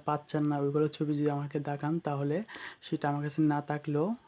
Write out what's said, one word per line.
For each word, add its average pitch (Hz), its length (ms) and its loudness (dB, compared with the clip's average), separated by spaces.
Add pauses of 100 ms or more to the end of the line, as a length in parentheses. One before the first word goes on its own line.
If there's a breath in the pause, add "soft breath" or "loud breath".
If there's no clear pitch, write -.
পাচ্ছেন 151 380 0
না, 147 160 2
ওইগুলো 143 280 2
ছবি 147 260 -2
যদি 147 160 2
আমাকে 143 300 -2
দেখান, 147 400 -2
তাহলে 147 440 0 (380 loud breath)
সেটা 151 280 -2
আমার 143 140 0
কাছে 147 180 0
না 147 200 4
থাকলেও 147 540 0 (120)